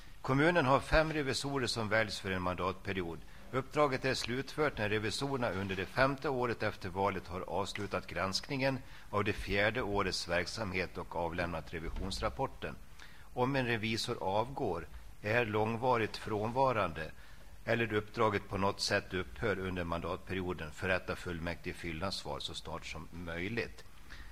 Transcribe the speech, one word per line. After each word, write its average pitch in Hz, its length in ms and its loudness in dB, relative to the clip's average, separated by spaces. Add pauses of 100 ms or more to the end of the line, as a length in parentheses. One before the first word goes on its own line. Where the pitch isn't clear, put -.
(220)
Kommunen 151 440 6
har 131 140 8
fem 156 340 4
revisorer 139 540 0
som 107 220 0
väljs 107 300 4
för 95 120 -2
en 92 100 2
mandatperiod. 90 800 0 (320)
Uppdraget 131 540 2
är 131 80 4
slutfört 135 640 0
när 107 120 2
revisorerna 113 600 2
under 95 260 0
det 92 100 -2
femte 135 440 2
året 123 340 0
efter 104 260 -2
valet 95 380 0
har 90 140 -6
avslutat 95 680 -2
granskningen 127 720 0 (360)
av 101 80 4
det 101 100 2
fjärde 104 480 2
årets 98 460 0
verksamhet 90 680 0
och - 180 -8
avlämnat 85 580 -2
revisionsrapporten. 90 1040 -4 (580)
Om 127 220 2
en 131 100 4
revisor 113 580 0
avgår, 101 640 0 (340)
är 117 240 2
långvarigt 110 720 2
frånvarande 107 960 2 (540)
eller 113 280 2
uppdraget 104 560 2
på 101 80 -2
något 98 240 4
sätt - 320 2
upphör 95 460 0
under 92 240 -2
mandatperioden, 85 880 -2
förrättar 92 440 0
fullmäktige 85 580 -4
fyllnadsval 80 680 -4
så 78 120 -6
snart 80 320 -8
som 80 260 -10
möjligt. 87 720 -4 (480)